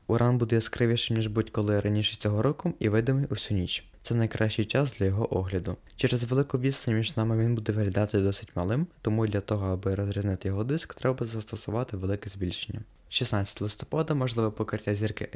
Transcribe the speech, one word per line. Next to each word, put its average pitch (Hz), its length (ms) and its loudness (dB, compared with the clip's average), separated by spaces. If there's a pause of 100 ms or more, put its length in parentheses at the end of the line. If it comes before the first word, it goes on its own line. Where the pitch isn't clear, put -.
Уран 120 300 4
буде 117 180 2
яскравішим, 117 640 2
ніж 110 100 0
будь-коли 104 520 0
раніше 104 380 0
цього 104 240 2
року, 151 380 0
і 107 100 2
видимий 127 360 2
усю - 280 0
ніч. 90 320 -2 (160)
Це - 140 0
найкращий 110 500 0
час 135 320 0
для 98 80 2
його 98 320 0
огляду. 92 380 -4 (200)
Через 123 280 2
велику 131 360 0
відстань 127 360 4
між 110 220 0
нами 113 200 0
він 117 180 2
буде 110 160 -4
виглядати 104 480 2
досить 98 360 0
малим, 110 320 0 (140)
тому 110 260 0
для 101 140 -2
того, 101 260 -2
аби 95 280 -2
розрізнити 98 520 -2
його 98 160 -2
диск, 143 320 -2
треба 127 300 -2
застосувати 110 720 -4
велике 98 320 -2
збільшення. 98 520 -6 (280)
Шістнадцяте 104 540 2
листопада, 156 500 0
можливе 117 360 0
покриття 107 440 -4
зірки 104 420 -4